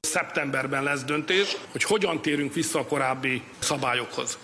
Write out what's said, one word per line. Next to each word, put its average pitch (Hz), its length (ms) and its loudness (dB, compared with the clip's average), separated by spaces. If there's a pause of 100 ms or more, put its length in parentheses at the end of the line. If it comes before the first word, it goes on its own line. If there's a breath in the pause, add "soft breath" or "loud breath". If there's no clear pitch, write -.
Szeptemberben 135 800 0
lesz 143 220 0
döntés, 156 520 2 (140)
hogy - 120 -2
hogyan 190 400 2
térünk 143 300 0
vissza 156 260 0
a 135 60 0
korábbi 131 580 0 (160)
szabályokhoz. 123 840 -2